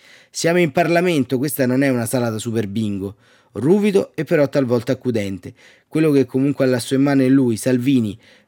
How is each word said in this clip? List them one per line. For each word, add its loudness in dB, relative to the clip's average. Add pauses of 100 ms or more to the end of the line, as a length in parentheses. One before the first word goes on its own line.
(320)
"Siamo 0
in 2
Parlamento, 0
questa -2
non 0
è 2
una -2
sala -2
da -8
super -4
bingo." -6 (380)
Ruvido 0
e -6
però 2
talvolta 0
accudente. -6 (340)
Quello 0
che 4
comunque -2
ha 2
lasso -2
in 2
mano 2
è 2
lui, 4
Salvini, 0 (300)